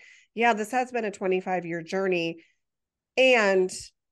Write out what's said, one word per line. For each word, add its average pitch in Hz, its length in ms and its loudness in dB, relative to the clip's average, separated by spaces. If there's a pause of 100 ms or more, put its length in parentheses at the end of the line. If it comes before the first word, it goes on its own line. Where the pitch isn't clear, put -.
(360)
yeah, 233 180 2
this 214 180 -6
has 254 180 -2
been 233 160 -6
a 196 60 -4
twenty-five-year 185 720 -4
journey, 175 640 -4 (720)
and 208 520 4 (420)